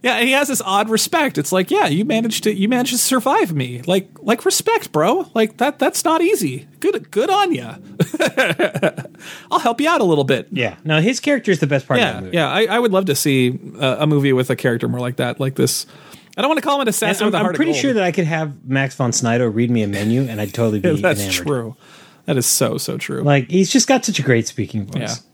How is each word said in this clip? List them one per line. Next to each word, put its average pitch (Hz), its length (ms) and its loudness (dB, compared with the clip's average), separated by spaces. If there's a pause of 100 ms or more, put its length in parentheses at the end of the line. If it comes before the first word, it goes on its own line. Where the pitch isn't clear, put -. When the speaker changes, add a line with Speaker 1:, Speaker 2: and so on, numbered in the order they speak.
Speaker 1:
Yeah, 240 160 0
and 240 100 2
he 262 60 2
has 277 140 2
this 269 160 -4
odd 202 260 0
respect. 240 500 0
It's - 120 -4
like, 185 200 0
"Yeah, 370 160 2
you 165 180 0
managed 226 380 -2
to, 214 100 2
you 196 160 0
managed 247 220 0
to 247 80 -2
survive 262 540 2
me. 123 340 -4
Like, 190 200 2 (140)
like, - 240 -2
respect, 440 460 0
bro. 226 420 2
Like, 220 240 0
that, 277 220 0
that's - 260 0
not 320 160 2
easy. 190 460 -2 (120)
Good, - 300 -2
good 233 200 0
on 381 240 2
ya. 240 220 -8 (240)
<laughs> 262 560 0 (960)
I'll 339 80 2
help 240 220 0
you 311 80 2
out 320 120 2
a - 20 2
little 156 200 4
bit." 127 280 0
Speaker 2:
Yeah. 120 320 -2
No, 156 180 2
his 247 180 0
character 269 320 0
is 160 80 2
the 147 80 0
best 139 200 0
part 147 120 2
Speaker 1:
Yeah, 190 100 2
Speaker 2:
of 113 60 -6
that - 100 -10
movie. 92 100 -8
Speaker 1:
yeah. 147 140 0
I, 196 160 0
I 214 140 0
would 240 120 2
love 190 140 2
to 143 100 0
see, 131 420 2 (220)
uh, 131 200 0
a 151 80 2
movie 143 260 4
with 127 160 0
a 127 60 0
character 120 320 -2
more 120 120 -4
like 123 180 -6
that, 123 220 -4
like 135 160 -4
this. - 300 0 (520)
I 190 40 -4
don't 269 80 0
wanna 311 120 0
call 277 140 0
him 277 60 -2
an 240 80 0
assassin 202 200 -2
Speaker 2:
And 196 120 -2
I'm, 208 60 2
Speaker 1:
with 202 80 0
a - 20 2
Speaker 2:
I'm 208 80 0
Speaker 1:
heart - 100 -2
of - 20 -4
Speaker 2:
pretty 320 140 2
Speaker 1:
gold. 269 100 0
Speaker 2:
sure 269 120 0
that 208 100 0
I 180 80 0
could 170 140 0
have 156 400 -4
Max 135 300 0
von 123 160 0
Sydow 120 380 2
read 117 220 0
me 117 120 2
a 104 40 0
menu, 104 420 0
and 107 100 -6
I'd 101 140 -6
totally 110 260 0
Speaker 1:
<laughs> - 20 -2
Speaker 2:
be 156 200 2
Speaker 1:
That's 175 200 2
Speaker 2:
enamored. - 120 -2 (140)
Speaker 1:
true. 123 280 -4 (500)
That 151 120 0
is 123 80 0
so, 113 320 0
so - 200 -6
true. 131 240 -6
Speaker 2:
Like, 143 280 2
he's 185 220 2
just 262 160 4
got 262 180 2
such 185 140 -2
a 139 40 -2
great 117 240 2
speaking 101 380 -6
voice. 123 160 -6
Speaker 1:
Yeah. 107 140 -6 (180)